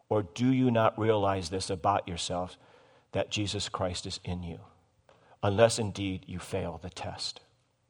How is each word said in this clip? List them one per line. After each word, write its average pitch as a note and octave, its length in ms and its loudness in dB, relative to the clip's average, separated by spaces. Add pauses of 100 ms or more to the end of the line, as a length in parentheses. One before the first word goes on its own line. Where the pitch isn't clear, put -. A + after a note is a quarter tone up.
or G#2+ 160 2
do A#2+ 260 0
you B2+ 220 4
not A2 260 4
realize G2 520 2
this F#2+ 200 -6
about G2 380 0
yourselves, F2 500 -6 (540)
that - 180 -2
Jesus G#2 400 -4
Christ F#2 360 -4
is F#2+ 180 -10
in F2+ 200 -6
you, E2+ 160 -10 (840)
unless G#2 340 6
indeed F#2+ 500 -4
you F2+ 120 -8
fail F2 400 -6
the F2+ 100 -10
test?" - 520 -10 (480)